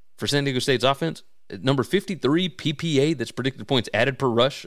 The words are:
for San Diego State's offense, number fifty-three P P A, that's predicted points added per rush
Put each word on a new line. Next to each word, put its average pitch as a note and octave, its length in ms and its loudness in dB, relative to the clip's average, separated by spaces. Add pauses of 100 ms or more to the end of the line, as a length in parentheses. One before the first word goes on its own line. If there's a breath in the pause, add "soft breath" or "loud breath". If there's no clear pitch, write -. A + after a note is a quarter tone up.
(160)
for G#2+ 100 -6
San C#3+ 180 0
Diego C3 160 0
State's B2 240 2
offense, C#3 380 0 (280)
number B2+ 320 0
fifty-three F3 640 0
P - 240 -4
P D3+ 280 0
A, D#3 140 2
that's A#2 180 -6
predicted B2 340 -6
points B2+ 260 0
added B2+ 260 2
per C3+ 100 2
rush A#2+ 380 2